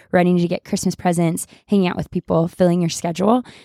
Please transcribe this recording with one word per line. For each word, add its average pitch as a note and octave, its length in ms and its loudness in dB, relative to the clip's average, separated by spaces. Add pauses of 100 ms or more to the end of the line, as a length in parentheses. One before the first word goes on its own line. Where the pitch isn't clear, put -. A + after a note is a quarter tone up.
(100)
running F3+ 280 2
to F3 100 0
get - 160 -6
Christmas F#3+ 320 -4
presents, F3 500 -2 (200)
hanging G3 200 2
out F3 100 -4
with - 140 -8
people, E3+ 380 -2
filling F3 320 0
your E3+ 100 0
schedule. G3 540 -2 (200)